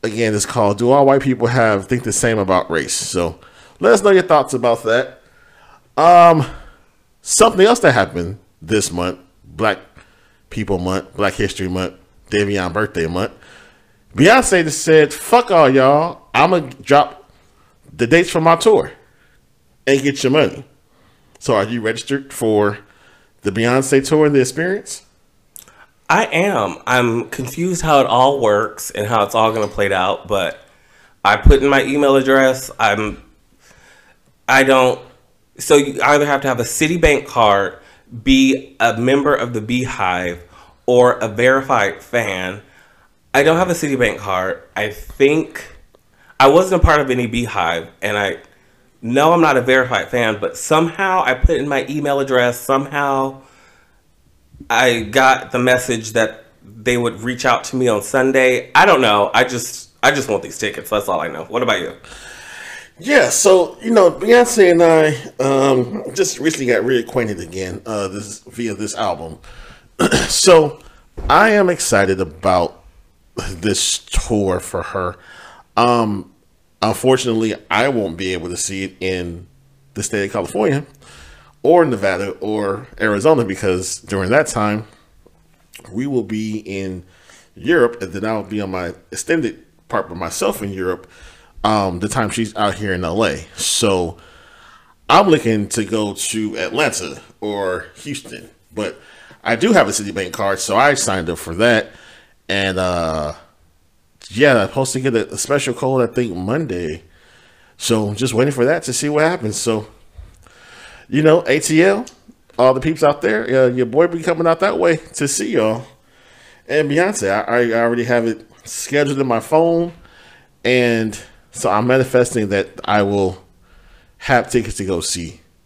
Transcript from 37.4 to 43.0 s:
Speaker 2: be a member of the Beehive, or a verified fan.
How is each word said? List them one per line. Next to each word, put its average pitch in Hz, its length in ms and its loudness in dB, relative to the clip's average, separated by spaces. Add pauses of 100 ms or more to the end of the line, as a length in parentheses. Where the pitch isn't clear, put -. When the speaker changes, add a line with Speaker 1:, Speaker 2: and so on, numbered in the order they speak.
Speaker 2:
be 135 560 2
a 113 180 2
member 135 380 2
of 120 180 -4
the 113 80 -4
Beehive, 92 840 -4 (440)
or 123 280 4
a 107 120 -6
verified 120 760 0
fan. 98 600 -6 (720)